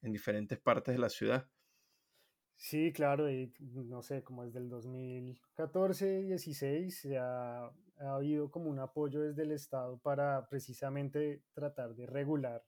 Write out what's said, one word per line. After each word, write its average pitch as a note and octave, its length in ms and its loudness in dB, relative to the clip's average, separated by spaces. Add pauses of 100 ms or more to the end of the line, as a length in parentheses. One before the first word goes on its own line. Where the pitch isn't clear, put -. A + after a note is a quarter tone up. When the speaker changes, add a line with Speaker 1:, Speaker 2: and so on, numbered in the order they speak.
Speaker 1:
en A2+ 100 -2
diferentes G#2+ 480 -2
partes B2 340 4
de B2 60 2
la A#2 100 4
ciudad. A#2+ 380 2 (1080)
Speaker 2:
Sí, D#3 360 2
claro, C#3+ 380 4
y, C3 300 -2
no B2 420 -8
sé, C3+ 220 -4
como B2 200 -10
desde A#2+ 140 -8
el B2 100 -6
dos A#2+ 180 -8
mil B2+ 540 -8 (140)
catorce, F#3+ 680 2
dieciséis, E3 760 -2
se C#3 160 -2
ha, B2 500 -2
ha C#3 500 -8
habido D3 340 2
como E3 180 -4
un C#3 120 -2
apoyo D3 400 0
desde D3+ 240 0
el D3+ 80 0
Estado B2+ 480 -4
para C#3 480 2
precisamente C#3 1040 -2
tratar C#3 420 -4
de A#2+ 120 -10
regular C3+ 600 0